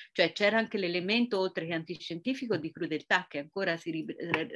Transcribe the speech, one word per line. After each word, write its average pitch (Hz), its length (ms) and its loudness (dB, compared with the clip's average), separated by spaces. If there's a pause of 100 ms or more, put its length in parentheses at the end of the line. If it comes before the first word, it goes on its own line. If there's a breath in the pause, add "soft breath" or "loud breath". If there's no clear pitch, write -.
(100)
cioè 170 220 4
c'era 208 260 4
anche 220 200 0
l'elemento 196 600 2
oltre 185 280 0
che 170 80 -2
antiscientifico 180 840 -4
di 156 160 -4
crudeltà 160 560 0
che 151 100 -8
ancora 165 380 -2
si 165 160 -8
rib-, 156 260 -6
ra-, 160 380 -2